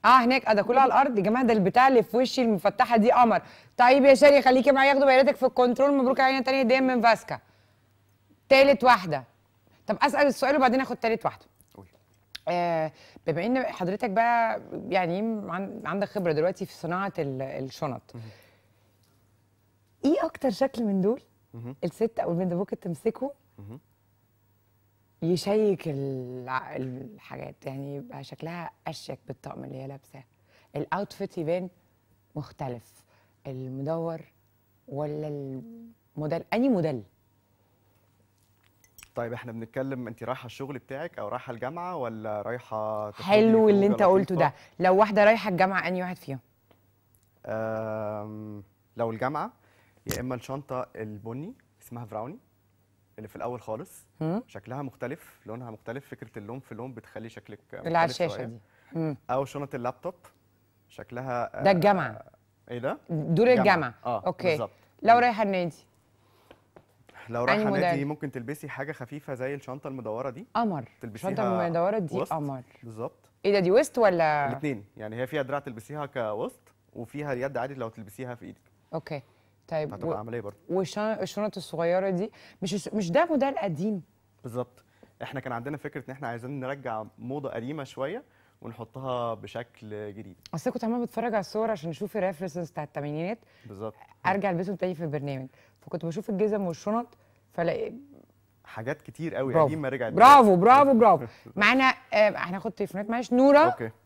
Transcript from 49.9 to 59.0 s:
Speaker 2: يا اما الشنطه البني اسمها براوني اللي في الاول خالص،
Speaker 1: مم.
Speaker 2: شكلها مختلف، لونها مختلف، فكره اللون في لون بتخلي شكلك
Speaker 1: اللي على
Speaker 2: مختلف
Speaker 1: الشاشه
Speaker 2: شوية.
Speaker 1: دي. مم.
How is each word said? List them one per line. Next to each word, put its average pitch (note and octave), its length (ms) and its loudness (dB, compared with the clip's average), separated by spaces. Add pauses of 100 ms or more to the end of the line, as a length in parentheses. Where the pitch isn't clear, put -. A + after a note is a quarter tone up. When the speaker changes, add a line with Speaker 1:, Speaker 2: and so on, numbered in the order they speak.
Speaker 2:
يا - 140 -4
اما B2+ 140 -6
الشنطه C3 520 -8 (100)
البني A2+ 580 -12 (280)
اسمها A#2+ 220 -16
براوني A2 340 -10 (800)
اللي G#2+ 100 -14
في - 80 -20
الاول B2 240 -8
خالص، A2+ 460 -12 (140)
Speaker 1:
مم. F3 260 -4
Speaker 2:
شكلها A#2+ 360 -12
مختلف، C3 640 -12
لونها A#2 240 -14
مختلف، A#2 380 -14
فكره A#2+ 300 -18
اللون A2+ 220 -14
في - 140 -18
لون B2 200 -14
بتخلي A2 340 -16
شكلك G#2+ 300 -18 (140)
Speaker 1:
اللي E3 260 -4
على E3 100 2
Speaker 2:
مختلف - 20 -4
Speaker 1:
الشاشه D3+ 260 -4
Speaker 2:
شوية. B2+ 100 -10
Speaker 1:
دي. A#2 120 -14 (340)
مم. D#3+ 240 -4 (140)